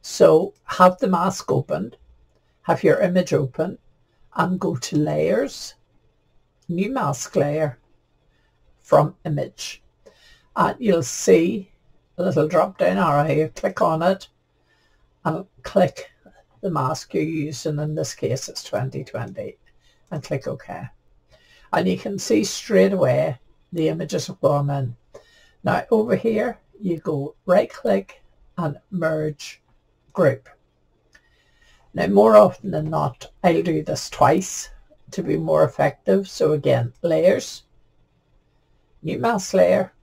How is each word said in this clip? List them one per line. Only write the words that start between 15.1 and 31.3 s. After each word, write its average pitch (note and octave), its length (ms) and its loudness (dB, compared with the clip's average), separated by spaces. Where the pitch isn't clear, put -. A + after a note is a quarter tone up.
and E3 180 -4
click - 480 0
the F#3+ 80 -4
mask C#3+ 420 -4
you're D#3 100 -2
using. D3+ 580 -4
In D3+ 140 -4
this D#3 200 -6
case C3 340 -6
it's - 140 -14
twenty C3 420 -6
twenty, - 540 -10
and D#3 120 -8
click - 260 -6
OK. F2+ 360 -12
And E3+ 160 0
you F#3 120 0
can G3+ 200 -6
see G#3+ 260 2
straight G3 500 2
away C#3+ 440 0
the D#3+ 140 0
images D#3+ 400 -4
have F#3 120 -12
gone C#3+ 300 2
in. C3 260 -4
Now - 280 0
over A3 260 2
here A3+ 420 -2
you E3+ 160 -2
go D3 360 -6
right F#3 260 2
click - 520 -4
and D#3 220 -6
merge D#3 680 -4
group. - 340 2